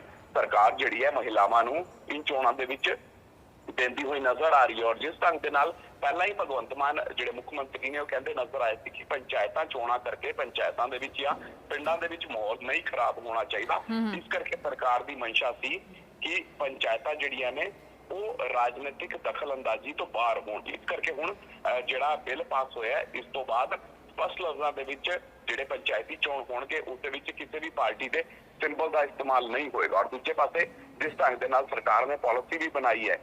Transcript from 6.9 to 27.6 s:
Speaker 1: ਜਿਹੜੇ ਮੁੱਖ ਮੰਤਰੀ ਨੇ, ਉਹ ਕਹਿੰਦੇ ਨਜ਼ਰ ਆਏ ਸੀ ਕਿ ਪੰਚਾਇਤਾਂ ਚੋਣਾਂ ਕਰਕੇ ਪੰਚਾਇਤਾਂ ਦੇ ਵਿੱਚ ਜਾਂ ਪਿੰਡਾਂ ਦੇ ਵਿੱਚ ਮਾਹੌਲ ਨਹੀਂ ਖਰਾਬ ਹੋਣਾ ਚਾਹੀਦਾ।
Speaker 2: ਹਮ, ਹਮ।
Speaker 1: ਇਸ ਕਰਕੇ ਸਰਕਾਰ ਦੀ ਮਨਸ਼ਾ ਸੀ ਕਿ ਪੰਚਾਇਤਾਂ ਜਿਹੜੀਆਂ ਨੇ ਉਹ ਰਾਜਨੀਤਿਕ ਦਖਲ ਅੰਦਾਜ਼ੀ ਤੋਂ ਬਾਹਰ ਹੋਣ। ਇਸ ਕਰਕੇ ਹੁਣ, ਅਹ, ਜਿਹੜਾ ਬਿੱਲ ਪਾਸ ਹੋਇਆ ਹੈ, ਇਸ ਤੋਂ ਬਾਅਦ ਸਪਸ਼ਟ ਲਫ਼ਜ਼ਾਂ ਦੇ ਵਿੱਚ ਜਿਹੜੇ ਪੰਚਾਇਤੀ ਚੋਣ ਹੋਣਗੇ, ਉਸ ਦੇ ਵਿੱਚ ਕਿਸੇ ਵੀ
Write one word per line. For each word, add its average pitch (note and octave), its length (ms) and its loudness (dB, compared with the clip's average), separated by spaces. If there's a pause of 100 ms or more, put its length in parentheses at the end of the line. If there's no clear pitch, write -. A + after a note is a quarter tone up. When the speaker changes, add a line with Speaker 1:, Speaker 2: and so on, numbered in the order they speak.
Speaker 1:
ਜਿਹੜੇ A#2+ 140 -2
ਮੁੱਖ B2 220 -10
ਮੰਤਰੀ C3+ 360 -6
ਨੇ, D3 100 -4
ਉਹ D3 60 -2
ਕਹਿੰਦੇ C#3 280 -4
ਨਜ਼ਰ C3 280 -4
ਆਏ A2 140 2
ਸੀ - 140 -12
ਕਿ - 140 -12
ਪੰਚਾਇਤਾਂ C3 600 -2
ਚੋਣਾਂ B2 340 -2
ਕਰਕੇ B2 320 -6
ਪੰਚਾਇਤਾਂ A#2+ 560 0
ਦੇ B2 100 -4
ਵਿੱਚ - 240 -6
ਜਾਂ C#3+ 120 0 (360)
ਪਿੰਡਾਂ D3+ 280 -2
ਦੇ E3 100 -4
ਵਿੱਚ E3+ 200 -8
ਮਾਹੌਲ A2 340 -2
ਨਹੀਂ C3+ 220 -2
ਖਰਾਬ A#2+ 420 -2
ਹੋਣਾ A2+ 180 0
ਚਾਹੀਦਾ। A#2 380 -2 (100)
Speaker 2:
ਹਮ, A3+ 180 0
ਹਮ। G3 80 -4
Speaker 1:
ਇਸ - 140 -8
ਕਰਕੇ - 320 -4
ਸਰਕਾਰ B2+ 400 2
ਦੀ C#3+ 120 -8
ਮਨਸ਼ਾ A#2+ 360 0
ਸੀ D3 300 -4 (400)
ਕਿ E3+ 240 -4 (140)
ਪੰਚਾਇਤਾਂ C3+ 560 0
ਜਿਹੜੀਆਂ B2+ 360 -2
ਨੇ D#3+ 200 -4 (400)
ਉਹ G#3 260 -6 (160)
ਰਾਜਨੀਤਿਕ B2 640 -2
ਦਖਲ C#3 360 -4
ਅੰਦਾਜ਼ੀ B2 400 -4
ਤੋਂ F3+ 140 -6
ਬਾਹਰ A2+ 320 0
ਹੋਣ। G#2 280 -6
ਇਸ - 200 -8
ਕਰਕੇ - 240 -4
ਹੁਣ, D#3+ 220 -2
ਅਹ, - 480 -2
ਜਿਹੜਾ C3 340 0
ਬਿੱਲ C#3+ 280 -4
ਪਾਸ C3 340 -2
ਹੋਇਆ A#2 200 0
ਹੈ, - 80 -2 (100)
ਇਸ B2+ 180 -6
ਤੋਂ C3+ 120 -4
ਬਾਅਦ C3 340 0 (300)
ਸਪਸ਼ਟ F3+ 320 -4
ਲਫ਼ਜ਼ਾਂ D3 320 -2
ਦੇ C#3 100 -6
ਵਿੱਚ D#3 360 -4 (280)
ਜਿਹੜੇ C3+ 160 -2
ਪੰਚਾਇਤੀ C#3 580 -4
ਚੋਣ C#3 280 -2
ਹੋਣਗੇ, C#3 300 -4
ਉਸ B2+ 200 -8
ਦੇ C#3+ 100 -6
ਵਿੱਚ C#3 220 -8
ਕਿਸੇ D3+ 280 -10
ਵੀ D#3 100 -8